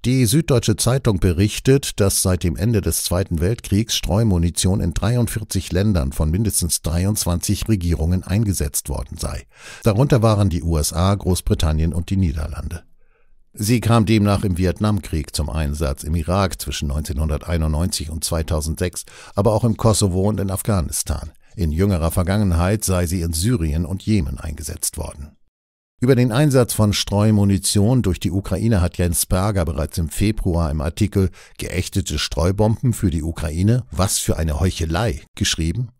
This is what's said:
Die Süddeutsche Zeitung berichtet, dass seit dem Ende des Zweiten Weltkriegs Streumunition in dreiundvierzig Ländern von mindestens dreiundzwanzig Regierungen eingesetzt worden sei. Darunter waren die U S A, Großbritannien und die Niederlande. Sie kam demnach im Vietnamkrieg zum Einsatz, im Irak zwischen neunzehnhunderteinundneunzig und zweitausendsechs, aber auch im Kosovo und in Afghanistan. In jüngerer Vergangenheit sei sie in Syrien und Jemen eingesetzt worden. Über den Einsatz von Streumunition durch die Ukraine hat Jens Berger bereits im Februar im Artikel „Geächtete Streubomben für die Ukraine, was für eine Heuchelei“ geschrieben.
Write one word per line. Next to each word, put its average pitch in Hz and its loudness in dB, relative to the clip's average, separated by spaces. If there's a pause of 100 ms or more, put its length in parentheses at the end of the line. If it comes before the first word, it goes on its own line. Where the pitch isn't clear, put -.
Die 127 4
Süddeutsche 120 2
Zeitung 117 0
berichtet, 104 2
dass 98 2
seit 95 2
dem - 0
Ende 107 2
des - -2
Zweiten 87 -2
Weltkriegs 104 0
Streumunition 92 2
in 85 0
dreiundvierzig 107 -2
Ländern 87 2
von 78 0
mindestens 92 -2
dreiundzwanzig 90 -2
Regierungen 87 0
eingesetzt 92 -2
worden - -8
sei. - -8 (380)
Darunter 117 4
waren 104 4
die 82 -2
U 82 2
S 73 0
A, 92 2
Großbritannien 82 0
und 85 -4
die 98 0
Niederlande. 82 -4 (720)
Sie 104 0
kam 110 4
demnach 104 4
im 90 0
Vietnamkrieg 92 -2
zum 76 -2
Einsatz, 73 -4
im 78 -2
Irak 90 0
zwischen - -6
neunzehnhunderteinundneunzig 78 -2
und 78 -8
zweitausendsechs, 80 -4 (300)
aber 104 2
auch 110 0
im 110 2
Kosovo 98 2
und 107 -2
in 98 -2
Afghanistan. - -4 (240)
In 78 0
jüngerer 82 2
Vergangenheit 92 2
sei 90 0
sie 87 -2
in 82 -2
Syrien 82 0
und 92 -6
Jemen 76 0
eingesetzt 80 -8
worden. - -12 (680)
Über 127 6
den 123 4
Einsatz 131 4
von 104 2
Streumunition 101 2
durch 95 0
die 87 -2
Ukraine 98 0
hat 87 0
Jens 85 0
Berger 95 0
bereits 76 -4
im 80 -2
Februar 85 0
im 76 -2
Artikel 92 0 (300)
„Geächtete - -4
Streubomben 107 0
für 98 0
die 73 -2
Ukraine, 82 0
was 92 0
für - -2
eine 78 -2
Heuchelei“ 85 -2 (140)
geschrieben. 95 -2